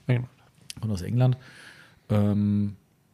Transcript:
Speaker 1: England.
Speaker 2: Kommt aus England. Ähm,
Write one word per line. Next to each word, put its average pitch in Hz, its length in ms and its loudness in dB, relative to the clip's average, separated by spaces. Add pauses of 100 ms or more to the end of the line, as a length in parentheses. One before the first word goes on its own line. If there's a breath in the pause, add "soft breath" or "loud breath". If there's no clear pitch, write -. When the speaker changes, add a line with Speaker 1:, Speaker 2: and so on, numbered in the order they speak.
Speaker 1:
England. 123 220 -2 (520)
Speaker 2:
Kommt 110 120 -4
aus 90 100 -4
England. 123 340 2 (720 loud breath)
Ähm, 104 680 0 (380)